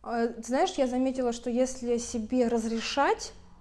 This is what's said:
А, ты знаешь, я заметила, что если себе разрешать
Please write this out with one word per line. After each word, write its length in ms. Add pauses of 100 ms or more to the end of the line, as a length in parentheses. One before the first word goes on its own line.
А, 260
ты 180
знаешь, 300
я 100
заметила, 460
что 180
если 480
себе 500
разрешать 840 (280)